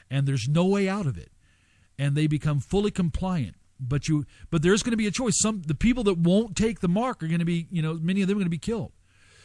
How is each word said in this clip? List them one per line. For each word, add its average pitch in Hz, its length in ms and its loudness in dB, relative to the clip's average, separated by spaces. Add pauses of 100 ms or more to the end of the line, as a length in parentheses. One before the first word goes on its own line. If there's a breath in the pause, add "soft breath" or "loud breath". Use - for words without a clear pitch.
and 139 160 0
there's 131 220 -2
no 165 180 2
way 196 220 2
out 196 180 -4
of 107 120 -4
it, - 160 -18 (640 soft breath)
and 143 160 0
they 156 100 4
become 151 360 0
fully 208 280 0
compliant. 175 680 -2 (240)
But 131 260 -4
you, 151 180 0 (240 loud breath)
but 165 120 0
there's 185 200 4
gonna 233 140 -2
be 214 120 0
a 190 40 -2
choice. 240 300 -2
Some, 208 220 0
the 151 120 -2
people 240 300 2
that 190 120 4
won't 185 380 2
take 220 240 0
the 185 80 0
mark 220 340 0
are 160 60 -6
gonna 170 160 0
be, 170 260 -2
you 170 120 -2
know, 156 140 -2
many 180 260 0
of 185 80 0
them 208 80 0
are - 20 -2
gonna 180 100 0
be 165 80 -2
killed. 214 360 -6 (520 soft breath)